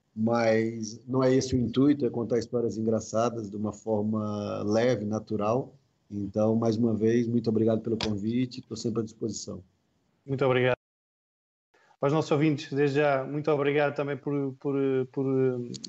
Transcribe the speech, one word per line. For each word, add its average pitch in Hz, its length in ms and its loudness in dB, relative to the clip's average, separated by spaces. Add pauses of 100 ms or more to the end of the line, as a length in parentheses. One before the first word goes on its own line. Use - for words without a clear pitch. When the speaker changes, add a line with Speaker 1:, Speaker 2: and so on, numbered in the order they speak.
(160)
Speaker 1:
mas 113 920 0
não 131 180 0
é 131 100 6
esse 131 220 2
o 127 40 2
intuito, 135 460 2
é 117 40 2
contar 117 300 -2
histórias 117 380 -2
engraçadas 110 720 0
de 104 80 -10
uma 104 160 -4
forma 104 920 -2
leve, 110 420 2
natural. 107 680 -2 (360)
Então, 104 460 0
mais 113 220 2
uma 117 180 2
vez, 113 320 2
muito 117 220 0
obrigado 110 320 2
pelo 113 160 -2
convite, 113 640 -2
tô - 140 -12
sempre 113 260 -4
à - 20 0
disposição. 101 580 -10 (640)
Speaker 2:
Muito 139 200 -2
obrigado. 127 300 4 (1300)
Aos 139 80 2
nossos 156 160 0
ouvintes, 151 420 0
desde 143 280 2
já, 143 240 2
muito 147 260 -6
obrigado 143 460 2
também 143 220 -4
por, 139 420 -4
por, 139 160 -2 (360)
por, 135 140 -2
eh, 131 460 0 (180)